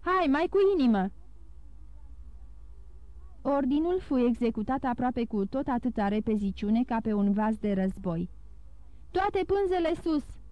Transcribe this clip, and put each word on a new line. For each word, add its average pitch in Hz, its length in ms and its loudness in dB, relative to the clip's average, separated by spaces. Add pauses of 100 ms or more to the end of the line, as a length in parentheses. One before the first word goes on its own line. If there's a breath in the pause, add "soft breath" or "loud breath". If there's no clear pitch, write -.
Hai, 359 300 2
mai 302 200 4
cu 381 80 4 (200)
inimă!” 208 320 6 (2250)
Ordinul 285 580 2
fu 277 180 0
executat 240 680 0
aproape 247 400 0
cu 208 220 0
tot 269 200 -2
atâta 233 420 0
repeziciune 214 720 2
ca 240 200 0
pe 220 100 0
un 202 200 4
vas 214 240 2
de 208 160 0
război. 190 560 0 (840 soft breath)
„Toate 381 360 2
pânzele 370 560 2
sus!” 320 220 2 (280)